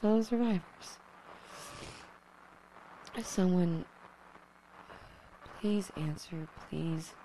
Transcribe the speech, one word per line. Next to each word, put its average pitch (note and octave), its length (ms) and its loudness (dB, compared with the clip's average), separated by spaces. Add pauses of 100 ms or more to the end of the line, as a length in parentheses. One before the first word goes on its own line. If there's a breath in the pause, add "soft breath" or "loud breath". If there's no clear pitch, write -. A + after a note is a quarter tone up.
fellow G#3+ 220 6
survivors. A3+ 760 0 (2250 loud breath)
Someone, F3+ 600 4 (1800 loud breath)
please G#3 360 2
answer, D#3 520 -4 (200)
please. D#3+ 440 -4 (120)